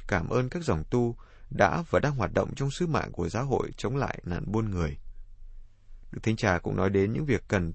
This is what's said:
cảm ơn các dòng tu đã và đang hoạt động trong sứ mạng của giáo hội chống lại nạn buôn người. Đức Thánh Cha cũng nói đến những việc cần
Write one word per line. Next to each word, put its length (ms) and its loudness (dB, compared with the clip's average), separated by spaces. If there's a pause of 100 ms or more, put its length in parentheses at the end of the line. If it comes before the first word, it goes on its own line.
cảm 220 0
ơn 200 0
các 140 -6
dòng 260 2
tu 260 2 (340)
đã 400 2
và 100 4
đang 160 2
hoạt 180 0
động 220 2
trong 160 -2
sứ 160 -2
mạng 240 0
của 180 -2
giáo 160 -2
hội 320 0
chống 180 -2
lại 300 -2
nạn 220 -2
buôn 240 2
người. 260 0 (1120)
Đức 120 -8
Thánh 120 2
Cha 280 4
cũng 120 -2
nói 140 4
đến 240 4
những 120 -2
việc 220 2
cần 280 2